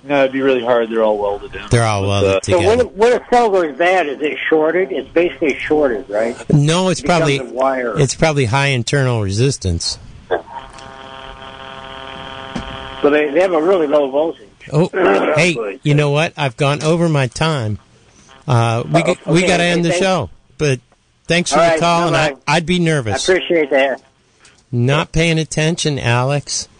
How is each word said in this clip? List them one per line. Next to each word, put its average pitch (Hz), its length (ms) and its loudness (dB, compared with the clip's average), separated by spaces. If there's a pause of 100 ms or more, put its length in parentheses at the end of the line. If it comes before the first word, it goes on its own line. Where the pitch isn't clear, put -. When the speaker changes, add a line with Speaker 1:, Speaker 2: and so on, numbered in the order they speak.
Speaker 1:
No, 139 200 0
it'd 131 100 4
be 135 100 -2
really 131 220 2
hard. 117 260 2
They're 113 140 0
all 107 140 2
welded 101 360 -4
in. 98 160 -12
Speaker 2:
They're 120 140 2
all 104 200 0
Speaker 1:
But, 98 40 0
Speaker 2:
welded 98 280 2
Speaker 1:
uh, 95 40 2
Speaker 2:
together. 175 240 0
Speaker 3:
So 190 60 4
when, 233 100 4 (160)
when 226 260 2
a - 80 -18
cell 240 200 4
goes 170 280 0
bad, 175 300 2
is 131 140 -6
it 147 160 -4 (120)
shorted? 160 440 2
It's 131 160 -6
basically 170 500 0
shorted, 143 500 0
right? 113 280 -2 (140)
Speaker 2:
No, 156 360 2
it's 175 140 -2
Speaker 3:
It - 20 -14
becomes 175 160 2
Speaker 2:
probably 143 180 2
Speaker 3:
a 135 60 -4
wire. 123 560 -2
Speaker 2:
it's 139 160 2
probably 147 300 0
high 139 220 0
internal 127 540 0
resistance. 101 800 -2 (3000)
Speaker 3:
So 143 80 2
they, 151 220 0
they 156 100 2
have 190 120 0
a 156 80 2
really 170 260 2
low 143 220 2
voltage. 143 380 -4 (240)
Speaker 2:
Oh, 156 180 2
Speaker 3:
<clears throat> 185 460 2
Speaker 2:
hey, 165 200 2
Speaker 3:
But, 107 300 -8
Speaker 2:
you 147 80 2
Speaker 3:
uh, 147 40 4
Speaker 2:
know 147 140 2
what? 151 260 0
I've 139 200 -4
gone 143 260 0
over 165 260 2
my 139 180 2
time. 131 500 -2 (680)
Uh, 117 380 2
we 151 160 0
Speaker 3:
Uh, 180 120 0
Speaker 2:
g-, - 120 -6
we 175 140 -2
Speaker 3:
okay, 185 80 2
Speaker 2:
gotta 175 160 2
Speaker 3:
okay, 175 80 2
Speaker 2:
end 175 140 0
the 180 40 0
Speaker 3:
thanks. 180 160 0
Speaker 2:
show. 175 240 0 (280)
But 139 220 0 (460)
thanks 170 260 0
for 151 80 4
Speaker 3:
All 170 60 6
Speaker 2:
the 165 60 4
Speaker 3:
right, 160 80 2
Speaker 2:
call, 170 280 2
and 147 80 0
I, 151 160 2
Speaker 3:
bye-bye. 135 160 -14
Speaker 2:
I'd 160 180 2
be 180 140 0
nervous. 143 500 0
Speaker 3:
I 190 40 6
appreciate 165 380 0
that. 139 300 2 (720)
Speaker 2:
Not 131 400 0
paying 160 280 2
attention, 156 600 -2
Alex. 127 680 -2 (120)